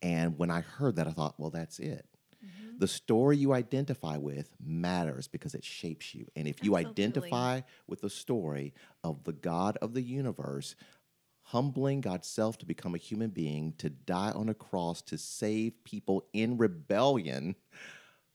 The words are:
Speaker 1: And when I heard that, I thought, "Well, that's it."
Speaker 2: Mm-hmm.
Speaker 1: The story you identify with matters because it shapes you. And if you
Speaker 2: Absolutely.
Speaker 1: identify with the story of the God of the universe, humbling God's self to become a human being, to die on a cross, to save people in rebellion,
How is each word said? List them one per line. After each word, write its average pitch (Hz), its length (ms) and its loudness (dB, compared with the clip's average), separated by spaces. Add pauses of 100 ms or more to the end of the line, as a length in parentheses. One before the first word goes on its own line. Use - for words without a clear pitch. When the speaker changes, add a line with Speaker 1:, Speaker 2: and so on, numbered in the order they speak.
Speaker 1:
And 82 340 2
when 85 140 2
I 85 100 2
heard 131 360 -2
that, 78 100 2
I 80 40 -2
thought, 78 280 -2
"Well, 78 100 -4
that's 82 300 -8
it." - 260 -6 (400)
Speaker 2:
Mm-hmm. 208 340 -16
Speaker 1:
The 95 80 4
story 135 500 6
you 139 160 6
identify 127 640 0
with 71 420 -4
matters 82 680 0
because - 260 -8
it - 100 -10
shapes - 520 -8
you. 57 200 -12
And 76 120 -2
if 76 160 -4
you 101 120 6
Speaker 2:
Absolutely. 87 280 2
Speaker 1:
identify 127 580 2 (260)
with - 140 -8
the 101 80 -2
story 73 640 -2 (300)
of 76 220 -4
the 85 80 -4
God 90 460 0
of 113 140 -4
the 131 80 0
universe, 135 720 -4 (680)
humbling 135 580 2
God's 92 260 -4
self 110 320 0
to - 60 -14
become 85 300 -4
a - 20 -4
human 110 320 -4
being, 78 480 -2
to 78 140 -2
die 92 400 0
on 110 180 0
a 107 60 0
cross, 85 480 -2
to 80 160 -6
save 110 640 -2
people 98 500 0
in 113 240 2
rebellion, 95 1000 2 (800)